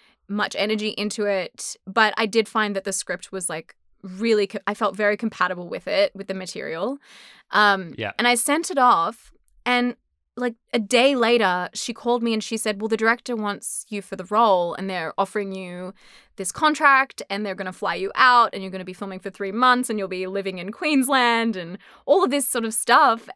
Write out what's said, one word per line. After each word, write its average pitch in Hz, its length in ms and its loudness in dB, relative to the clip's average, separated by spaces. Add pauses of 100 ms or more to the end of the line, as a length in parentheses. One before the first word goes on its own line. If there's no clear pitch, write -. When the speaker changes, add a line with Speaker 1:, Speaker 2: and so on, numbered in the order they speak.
(280)
Speaker 1:
much 202 300 -4
energy 214 320 0
into 208 360 -4
it, 196 500 -4 (100)
but 214 320 2
I 226 80 0
did 214 220 0
find 208 280 -2
that 190 100 -4
the 190 80 -4
script - 380 -8
was, 190 180 -6
like, 160 260 -10 (260)
really, 208 460 2
co-, 208 180 -8
I 208 80 -2
felt 208 220 -2
very 208 220 2
compatible 180 500 -2
with 180 200 -8
it, 185 280 2
with 190 120 -14
the 190 60 -6
material. 180 640 -6 (540)
Um, 190 460 2
Speaker 2:
Yeah. 104 200 -4
Speaker 1:
and 220 100 2
I 240 80 4
sent 285 360 -2
it 311 80 -2
off, 220 540 2 (320)
and, 247 300 0 (420)
like, 240 180 -4 (160)
a 240 80 0
day 240 380 4
later, 220 560 2
she - 200 -8
called 240 300 -2
me 233 80 0
and 220 100 -2
she - 140 -6
said, 214 260 -2
"Well, 220 60 -4
the 220 80 0
director 226 400 0
wants 208 540 -6
you 208 120 -6
for - 140 -12
the 190 100 -10
role, 190 500 4
and 190 140 -6
they're 175 280 -6
offering 196 340 -2
you 185 420 -10 (440)
this 190 160 -6
contract, 285 760 2
and 202 160 -4
they're 190 100 -4
gonna 185 180 -8
fly 175 220 -2
you 185 200 -4
out, 247 380 6
and 196 100 -8
you're 190 80 -8
gonna 185 140 -8
be 185 80 -12
filming 190 260 -10
for 202 100 -8
three 196 220 -8
months, 247 380 2
and 214 100 -2
you'll 190 80 -4
be 185 200 -6
living 190 320 -6
in 175 120 -8
Queensland," 247 840 2
and 170 200 -10 (280)
all 381 180 6
of 285 80 2
this 285 160 0
sort 233 160 -2
of 220 100 -4
stuff. 233 640 4